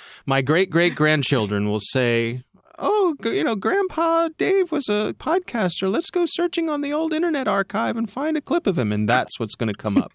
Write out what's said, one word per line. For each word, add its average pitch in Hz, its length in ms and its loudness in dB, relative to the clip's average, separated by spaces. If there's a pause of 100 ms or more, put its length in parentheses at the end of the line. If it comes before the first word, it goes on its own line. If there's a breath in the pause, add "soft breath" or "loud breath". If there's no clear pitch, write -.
(280 loud breath)
my 135 160 2
great-great-grandchildren 147 1300 2
will 107 80 0
say, 120 640 0 (340)
"Oh, 392 460 2
g-, 233 140 0
you 294 60 0
know, 240 120 0
Grandpa 330 840 0
Dave 381 340 0
was 294 180 -2
a 208 280 -2
podcaster. 226 720 -2
Let's 247 220 -2
go 349 160 0
searching 339 420 -2
on 294 120 -2
the 285 120 -4
old 311 200 -2
internet 302 340 0
archive 214 500 0
and 226 140 -2
find 311 260 -2
a 285 40 -4
clip 339 260 0
of 175 100 2
him." 107 140 2
And 104 180 0
that's 120 300 0
what's 110 160 -4
gonna 110 180 -2
come 101 240 -2
up - 180 -2